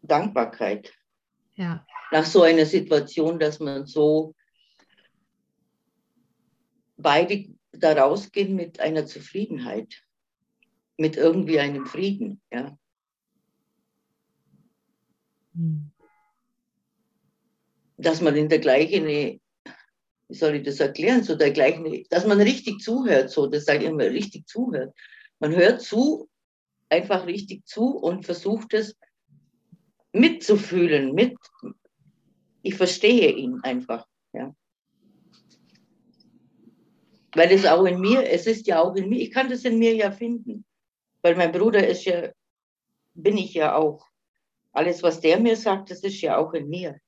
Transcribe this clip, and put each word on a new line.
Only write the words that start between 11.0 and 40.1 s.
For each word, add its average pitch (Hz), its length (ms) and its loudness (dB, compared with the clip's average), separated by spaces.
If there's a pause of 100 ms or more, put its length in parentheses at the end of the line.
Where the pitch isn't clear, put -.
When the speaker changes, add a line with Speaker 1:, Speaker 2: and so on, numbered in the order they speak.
Speaker 1:
irgendwie 160 420 2
einem 143 260 -4
Frieden, 190 560 -6 (100)
ja. 139 260 -12 (2750)
Speaker 2:
Hm. 156 360 -6 (2000)
Speaker 1:
Dass 160 240 0
man 151 140 2
in 151 140 0
der 160 100 4
gleichen, 156 460 2
wie 147 360 -4 (880)
soll 151 260 0
ich 143 80 -6
das 139 160 -6
erklären, 196 440 0
so 160 120 -2
der 147 160 2
gleichen, 156 580 0
dass 180 160 0
man 208 140 4
richtig 220 400 0
zuhört, 214 500 0
so, 139 180 0
das 147 180 -4
sage 147 180 0
ich 160 60 -2
immer, 147 160 -2
richtig 139 420 -6
zuhört. 208 480 -6 (440)
Man 151 160 -2
hört 202 260 4
zu, 262 480 -2 (600)
einfach 180 360 0
richtig 196 400 -10
zu 254 320 -4
und 185 280 -6
versucht 202 480 -6
es 214 240 -4 (1120)
mitzufühlen, 180 1000 2
mit, 247 240 0 (1200)
ich 190 140 -6
verstehe 196 560 2
ihn 127 320 -6
einfach, 127 420 -6 (280)
ja. 139 200 -12 (2750)
Weil 175 180 8
es 196 140 6
auch 175 200 6
in 180 140 0
mir, 233 300 2
es - 180 0
ist 226 200 -2
ja 165 140 2
auch 180 140 0
in 190 140 -4
mir, 233 120 -2
ich 220 100 -6
kann 262 180 -2
das 247 140 -6
in 233 140 0
mir 226 180 4
ja 202 160 -2